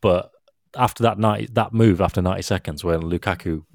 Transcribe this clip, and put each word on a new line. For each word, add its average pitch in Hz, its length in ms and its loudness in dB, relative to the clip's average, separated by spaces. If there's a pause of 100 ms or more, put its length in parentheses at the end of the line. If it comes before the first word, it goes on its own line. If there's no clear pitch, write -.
But 90 300 2 (460)
after 117 260 0
that 110 160 2
ninety, 107 340 0
that 113 220 0
move 110 260 4
after 90 220 0
ninety 92 180 -2
seconds 90 420 -6
when 82 200 -2
Lukaku 85 600 -4 (120)